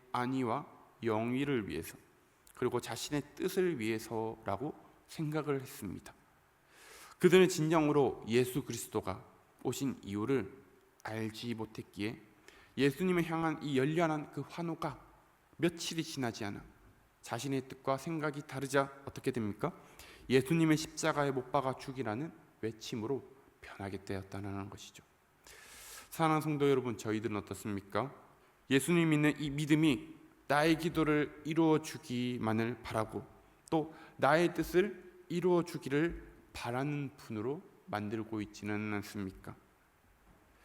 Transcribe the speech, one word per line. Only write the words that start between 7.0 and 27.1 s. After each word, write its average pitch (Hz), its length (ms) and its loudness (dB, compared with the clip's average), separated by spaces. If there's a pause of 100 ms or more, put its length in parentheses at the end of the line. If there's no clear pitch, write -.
그들은 180 300 8
진정으로 151 800 4
예수 123 360 2
그리스도가 107 600 -4 (400)
오신 127 400 -2
이유를 107 480 -2 (520)
알지 110 520 -6
못했기에, 110 640 -8 (560)
예수님을 160 520 2
향한 165 340 0
이 143 140 0
열렬한 156 540 2
그 143 160 -8
환호가 165 560 -6 (540)
며칠이 170 460 -2
지나지 117 420 -4
않아 101 180 -8 (580)
자신의 135 460 -4
뜻과 135 300 -2
생각이 151 500 -4
다르자 135 440 0 (140)
어떻게 - 260 -4
됩니까? 110 420 -2 (560)
예수님의 156 480 6
십자가에 147 540 0
못 131 200 -4
박아 131 260 2
죽이라는 131 540 -6 (300)
외침으로 110 640 -4 (340)
변하게 98 440 -10
되었다는 98 640 -6
것이죠. - 340 -18 (1080)
사랑하는 156 320 2
성도 143 280 2
여러분, 123 280 2
저희들은 107 400 -2